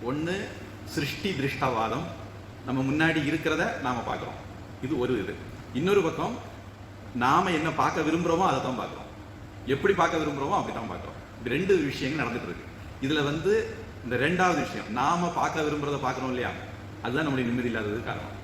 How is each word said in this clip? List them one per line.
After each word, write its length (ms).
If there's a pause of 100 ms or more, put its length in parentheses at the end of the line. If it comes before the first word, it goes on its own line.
ஒண்ணு 260 (580)
சிருஷ்டி 440
திருஷ்டவாதம், 720 (600)
நம்ம 200
முன்னாடி 320 (100)
இருக்கிறத 340 (220)
நாம 220
பார்க்கிறோம், 320 (460)
இது 80 (100)
ஒரு 180
இது. 120 (460)
இன்னொரு 260
பக்கம் 280 (880)
நாம 340
என்ன 120 (120)
பார்க்க 260
விரும்புறோமோ 400
அதை 160
தான் 160
பார்க்கிறோம், 320 (640)
எப்படி 260
பார்க்க 220
விரும்புறோமோ 340
அப்படி 200
தான் 140
பார்க்கிறோம். 280 (160)
இப்படி 220
ரெண்டு 180 (160)
விஷயங்கள் 320
நடந்துட்டு 260
இருக்கு. 180 (380)
இதுல 240
வந்து 240 (500)
இந்த 120 (100)
ரெண்டாவது 400
விஷயம், 340
நாம 400
பார்க்க 280
விரும்புறத 400
பார்க்கிறோம் 260
இல்லையா, 180 (520)
அதுதான் 240
நம்முடைய 220
நிம்மதி 220
இல்லாததுக்கு 400
காரணம். 320